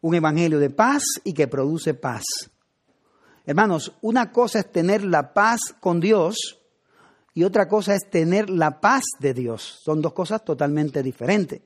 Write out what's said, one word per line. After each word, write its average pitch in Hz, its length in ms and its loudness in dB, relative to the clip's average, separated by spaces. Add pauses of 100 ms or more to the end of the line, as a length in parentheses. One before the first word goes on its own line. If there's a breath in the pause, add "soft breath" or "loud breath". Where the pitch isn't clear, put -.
Un 165 140 0
evangelio 160 440 2
de 143 120 2
paz 165 320 2 (220)
y 196 80 -4
que 143 160 0
produce 147 460 -4
paz. 123 300 -8 (1200 soft breath)
Hermanos, 170 580 0
una 226 280 0
cosa 233 300 2
es - 100 -8
tener 190 320 0
la 160 300 0
paz 220 280 2 (200)
con 170 200 0
Dios 202 600 0 (720 soft breath)
y 160 100 2
otra 196 240 2
cosa 202 260 0
es 196 160 -4
tener 185 400 0
la 160 300 0
paz 254 220 2 (160)
de 139 160 -2
Dios. 117 500 -8
Son 156 180 0
dos 160 100 -2
cosas 208 320 -4
totalmente 147 580 -2
diferentes. 139 640 -2